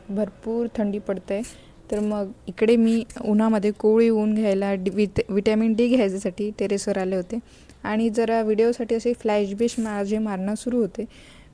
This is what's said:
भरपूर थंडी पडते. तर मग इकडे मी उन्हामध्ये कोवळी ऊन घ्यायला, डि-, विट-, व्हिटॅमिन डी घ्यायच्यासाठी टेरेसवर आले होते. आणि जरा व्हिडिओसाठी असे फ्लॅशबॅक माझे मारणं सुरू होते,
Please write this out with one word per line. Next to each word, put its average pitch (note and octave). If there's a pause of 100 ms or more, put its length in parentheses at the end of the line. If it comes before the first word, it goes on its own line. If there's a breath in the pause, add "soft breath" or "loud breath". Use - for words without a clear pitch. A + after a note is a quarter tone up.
भरपूर A3
थंडी G#3
पडते. G3 (500 loud breath)
तर G#3
मग G#3 (160)
इकडे A3
मी A3+ (220)
उन्हामध्ये G#3+
कोवळी A3
ऊन G#3+
घ्यायला, G3+
डि-, F#3+
विट-, G3+
व्हिटॅमिन G#3+
डी A#3+
घ्यायच्यासाठी G3+
टेरेसवर G3
आले F#3+
होते. F#3 (440 loud breath)
आणि A3
जरा A3+
व्हिडिओसाठी A3
असे A#3
फ्लॅशबॅक G#3
माझे G#3
मारणं G3+
सुरू A#3+
होते, G3+ (480 loud breath)